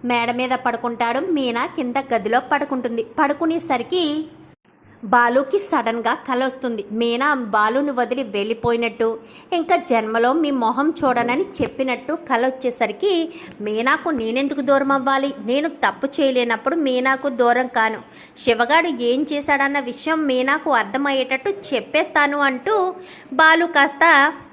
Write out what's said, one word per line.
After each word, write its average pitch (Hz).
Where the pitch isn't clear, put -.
మేడ 240
మీద 247
పడుకుంటాడు, 240
మీనా 277
కింద 247
గదిలో 220
పడుకుంటుంది. 240
పడుకునేసరికి 311
బాలుకి 247
సడన్‌గా 233
కల 262
వస్తుంది. 247
మీనా 233
బాలుని 247
వదిలి 247
వెళ్ళిపోయినట్టు, 226
ఇంకా 339
జన్మలో 233
మీ 302
మొహం 262
చూడనని 254
చెప్పినట్టు 262
కల 262
వచ్చేసరికి, 254
మీనాకు 247
నేనెందుకు 269
దూరం 277
అవ్వాలి? 269
నేను 285
తప్పు 277
చేయలేనప్పుడు 254
మీనాకు 262
దూరం 240
కాను. 220
శివగాడు 254
ఏం 254
చేశాడన్న 285
విషయం 302
మీనాకు 277
అర్థమయ్యేటట్టు 262
చెప్పేస్తాను 294
అంటూ 359
బాలు 320
కాస్త 302